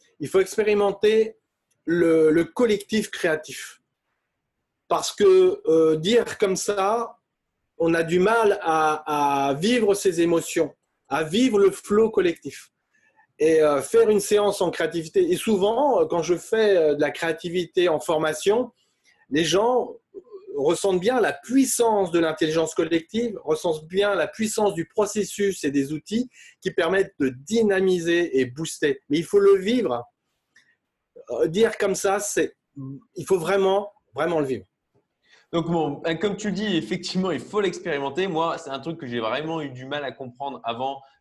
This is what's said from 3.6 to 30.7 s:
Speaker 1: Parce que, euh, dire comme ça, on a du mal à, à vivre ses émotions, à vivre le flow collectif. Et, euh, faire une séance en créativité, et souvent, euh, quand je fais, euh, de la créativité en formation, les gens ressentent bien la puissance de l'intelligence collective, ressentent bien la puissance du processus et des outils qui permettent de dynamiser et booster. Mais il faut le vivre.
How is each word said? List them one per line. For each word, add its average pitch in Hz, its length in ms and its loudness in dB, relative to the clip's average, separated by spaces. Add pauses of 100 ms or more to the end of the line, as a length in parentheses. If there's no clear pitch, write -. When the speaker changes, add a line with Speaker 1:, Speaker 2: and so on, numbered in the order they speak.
Speaker 1:
Parce 165 240 -2
que, 185 560 4
euh, 160 300 4
dire 214 400 -2
comme 190 180 0
ça, 202 640 -4 (580)
on 165 160 0
a 170 100 0
du 165 160 0
mal 220 440 2
à, 151 840 0
à 139 40 0
vivre 208 400 2
ses 185 280 0
émotions, 165 520 0 (360)
à 151 140 -2
vivre 208 360 2
le 196 100 6
flow 214 400 0
collectif. 175 640 -4 (680)
Et, 156 220 4
euh, 147 200 2
faire 226 280 4
une 214 100 4
séance 202 420 2
en 170 100 0
créativité, 165 600 -2
et 180 40 2
souvent, 220 680 2
euh, 156 40 4
quand 165 180 -2
je 170 120 0
fais, 214 400 2
euh, 151 200 4
de 147 60 0
la 147 100 0
créativité 170 760 -2
en 156 120 2
formation, 165 720 0 (580)
les 151 140 0
gens 214 480 0 (640)
ressentent 180 440 0
bien 233 220 4
la 165 120 2
puissance 226 760 2
de 165 80 2
l'intelligence 160 560 0
collective, 175 680 -2
ressentent 156 420 -2
bien 196 300 0
la 156 120 0
puissance 214 460 -2
du 165 140 -6
processus 202 760 -2
et 151 60 0
des 139 240 -2
outils 226 380 -6 (300)
qui 185 100 -4
permettent 190 480 0
de 135 100 2
dynamiser 175 1120 0
et 127 60 2
booster. 143 640 -4
Mais 147 100 2
il 170 40 -4
faut 196 160 0
le 202 180 6
vivre. 185 460 -2 (1300)